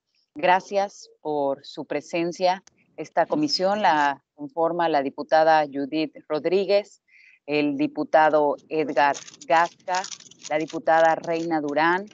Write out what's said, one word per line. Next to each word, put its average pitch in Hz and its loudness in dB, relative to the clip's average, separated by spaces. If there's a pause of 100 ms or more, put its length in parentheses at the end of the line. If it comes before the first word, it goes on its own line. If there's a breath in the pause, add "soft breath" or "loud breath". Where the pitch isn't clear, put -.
(340)
Gracias 190 -2 (140)
por 139 -4
su - -14
presencia. 175 -4 (340 soft breath)
Esta 156 -2
comisión 185 0
la 147 2 (140)
conforma 165 -2
la 147 2
diputada 156 2
Judith 143 -4 (140)
Rodríguez, 185 -2 (420 soft breath)
el 147 -2
diputado 151 2 (140)
Edgar 143 0 (320)
Gasca, 170 0 (480)
la 151 -2
diputada 160 2
Reina 165 -4
Durán 160 0